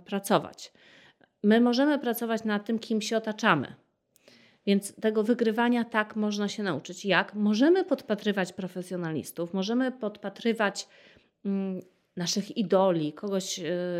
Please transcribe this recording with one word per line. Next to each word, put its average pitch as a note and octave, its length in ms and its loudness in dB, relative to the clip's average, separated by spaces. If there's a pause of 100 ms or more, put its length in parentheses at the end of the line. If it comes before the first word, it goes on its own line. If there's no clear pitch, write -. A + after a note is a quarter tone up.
pracować. - 680 -2 (680)
My G#3+ 180 6
możemy C4 380 4
pracować A3+ 460 -2
nad G#3 220 -2
tym, A3+ 120 -2
kim A3 220 -2
się A3 160 -2
otaczamy. G#3+ 580 0 (920)
Więc G3+ 280 2
tego A3 280 0
wygrywania A#3 600 2
tak G#3+ 320 -2
można G#3 320 0
się G#3 140 -6
nauczyć. F3 420 -6
Jak? F#3+ 300 2
Możemy A3+ 500 4
podpatrywać G#3 680 -2
profesjonalistów, F3 1040 -6
możemy A#3 380 0
podpatrywać, G#3 960 -4 (560)
mm, F#3+ 360 -4 (360)
naszych F#3 400 -4
idoli, F3+ 560 2
kogoś, F#3+ 460 -6
e, F3+ 60 -10 (360)